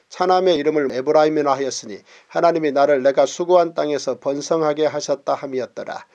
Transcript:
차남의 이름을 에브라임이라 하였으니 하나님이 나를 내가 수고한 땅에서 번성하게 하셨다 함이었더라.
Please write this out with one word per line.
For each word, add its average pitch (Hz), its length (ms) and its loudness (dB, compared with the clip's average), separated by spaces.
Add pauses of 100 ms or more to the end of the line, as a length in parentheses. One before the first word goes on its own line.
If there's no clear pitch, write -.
차남의 185 460 2
이름을 147 360 0
에브라임이라 151 600 2
하였으니 127 460 -6 (300)
하나님이 165 440 0
나를 139 300 2
내가 139 240 2
수고한 170 480 2
땅에서 147 460 -4
번성하게 151 680 -2
하셨다 147 480 -4
함이었더라. 127 800 -8